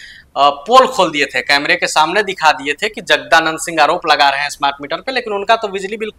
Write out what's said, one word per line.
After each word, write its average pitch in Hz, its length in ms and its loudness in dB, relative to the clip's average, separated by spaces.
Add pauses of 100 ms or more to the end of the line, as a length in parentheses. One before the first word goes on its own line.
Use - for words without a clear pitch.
(380)
अ, 139 120 4
पोल 240 380 4
खोल 175 240 0
दिए 143 140 -2
थे, 131 160 -2
कैमरे 147 340 0
के 175 120 -2
सामने 165 360 0
दिखा 185 280 0
दिए 143 220 -6
थे 208 160 -6
कि 214 120 -10
जगदानंद 160 580 0
सिंह 160 220 -2
आरोप 165 260 2
लगा 143 220 4
रहे 139 120 -2
हैं 143 80 -4
स्मार्ट 139 320 -2
मीटर 143 160 -6
पे, 190 140 -8
लेकिन 240 220 -4
उनका 202 220 0
तो 220 120 -2
बिजली 190 300 -8
बिल 214 220 -8